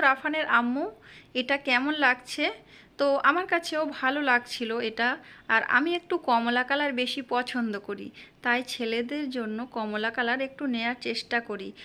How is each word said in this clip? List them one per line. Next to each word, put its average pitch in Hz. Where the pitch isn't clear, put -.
রাফানের 302
আম্মু, 247
এটা 254
কেমন 269
লাগছে?" 277
তো 277
আমার 330
কাছেও 320
ভালো 285
লাগছিল 240
এটা। 233
আর 220
আমি 320
একটু 349
কমলা 240
কালার 277
বেশি 247
পছন্দ 240
করি, 202
তাই 247
ছেলেদের 240
জন্য 233
কমলা 214
কালার 240
একটু 269
নেয়ার 240
চেষ্টা 233
করি, 202